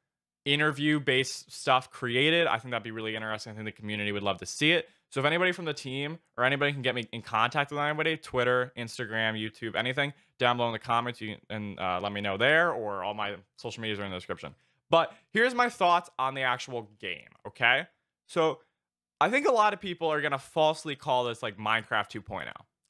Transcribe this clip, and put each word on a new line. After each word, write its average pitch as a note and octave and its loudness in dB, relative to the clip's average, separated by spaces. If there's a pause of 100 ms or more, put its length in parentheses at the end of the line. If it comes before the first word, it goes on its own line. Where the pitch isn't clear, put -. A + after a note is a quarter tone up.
(460)
interview-based C#3+ 2
stuff C3 0
created. C#3+ 2
I A2+ 0
think B2 -12
that'd A2+ -4
be A#2 -10
really A2 -6
interesting. A2 -8
I G#2 -14
think G#2+ -10
the G#2+ -6
community G#2 -4
would G2+ -4
love G2 0
to F#2+ -12
see D3+ 2
it. E3 0 (200)
So - -6
if C3+ 2
anybody F3 2
from F3 -10
the D3+ -2
team C#3+ -8 (180)
or A#2+ 2
anybody C#3 2
can C#3 -6
get A#2+ 0
me A#2 -4
in A#2 -8
contact A#2+ 0
with D3 -4
anybody, D3+ 0
Twitter, B2 0
Instagram, A2+ -4
YouTube, A2 -6
anything, C3 0 (260)
down B2 4
below A#2+ 0
in A#2 -2
the A2 -6
comments, A#2+ -2
you G#2+ -8
can, - -18
and, G#2 -8
uh, F#2 0
let G2+ -2
me G2+ -6
know G2 -2
there, D#3 4
or G#2 -4
all G2+ -2
my G#2 -6 (220)
social A#2 -10
medias G#2+ -4
are G2+ -6
in F#2+ -8
the F2+ -6
description. E2+ -10 (340)
But E3 4 (160)
here's A#3+ 2
my A#3+ 2
thoughts F3 2
on C3 -2
the C3+ -6
actual B2+ -2 (160)
game, F2+ -10 (180)
okay? B2+ 4 (400)
So D#3+ 0 (600)
I E3 6
think C#4+ 2
a C#4 6
lot G#3+ 4
of G3 -8
people E3+ -4
are D3+ 0
gonna C#3+ 0
falsely D#3 0
call B2+ 0
this, A#2 -4
like, G#2+ -6
Minecraft A2 0
two G#2+ -10
point F2 -8
oh. - -16 (240)